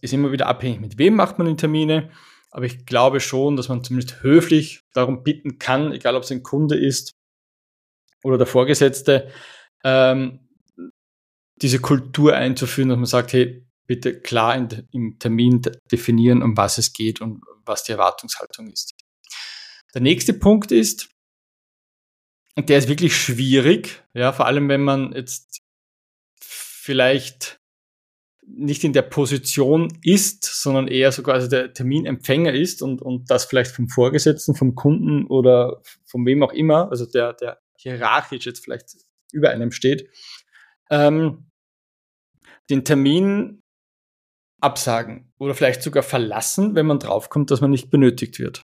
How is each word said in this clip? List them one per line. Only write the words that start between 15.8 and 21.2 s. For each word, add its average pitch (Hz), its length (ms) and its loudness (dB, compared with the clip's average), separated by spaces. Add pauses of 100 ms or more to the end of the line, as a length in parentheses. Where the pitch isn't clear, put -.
definieren, 120 500 4
um 110 140 0
was 101 220 2
es - 160 -4
geht 110 260 -4
und 113 220 -12 (240)
was 107 180 -6
die - 80 -8
Erwartungshaltung 107 800 -4
ist. - 240 -12 (1000)
Der 127 80 -4
nächste 156 320 2
Punkt 208 380 4
ist, 220 380 0 (1500)